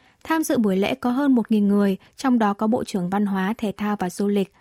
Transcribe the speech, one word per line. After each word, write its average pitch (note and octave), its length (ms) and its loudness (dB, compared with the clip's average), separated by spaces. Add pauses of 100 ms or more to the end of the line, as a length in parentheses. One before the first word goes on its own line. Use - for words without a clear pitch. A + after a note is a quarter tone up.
(240)
Tham D#4+ 180 0
dự D#4 160 0
buổi G3+ 180 2
lễ G3+ 180 0
có B3 160 -4
hơn C4+ 240 2
một A3+ 160 0
nghìn G#3 180 2
người, G3+ 280 2 (200)
trong B3 220 2
đó G#3 140 2
có G#3+ 140 -4
Bộ B3 180 0
trưởng F3+ 260 -4
Văn G3+ 160 0
hóa, G3 320 -2
Thể G3+ 180 -4
thao G#3 200 -4
và F3+ 140 -4
Du G3+ 180 -2
lịch G3+ 320 0